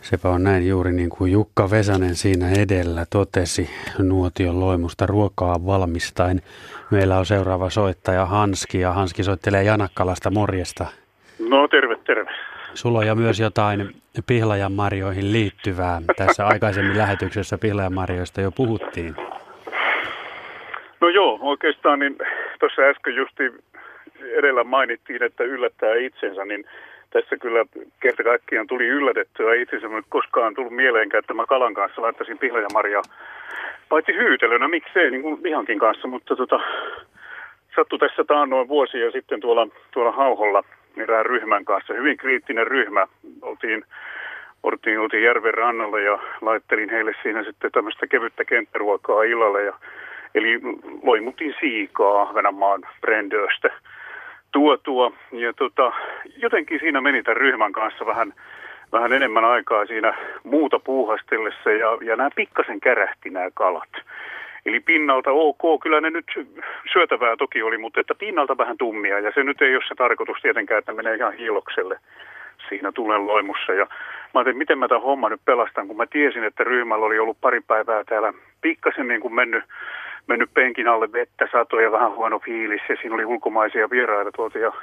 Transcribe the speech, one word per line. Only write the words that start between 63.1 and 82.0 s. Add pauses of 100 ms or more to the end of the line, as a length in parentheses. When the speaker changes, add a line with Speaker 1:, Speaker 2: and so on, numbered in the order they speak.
Speaker 2:
nämä
kalat. (760)
Eli
pinnalta
ok,
kyllä
ne
nyt (680)
syötävää
toki
oli,
mutta
että
pinnalta
vähän
tummia.
Ja
se
nyt
ei
ole
se
tarkoitus
tietenkään,
että
menee
ihan
hiilokselle (680)
siinä
tulen
loimussa.
Ja (480)
mä
ajattelin,
miten
mä
tämän
homman
nyt
pelastan,
kun
mä
tiesin,
että
ryhmällä
oli
ollut
pari
päivää
täällä (280)
pikkasen
niin
kuin
mennyt, (640)
mennyt
penkin
alle
vettä,
satoi
ja
vähän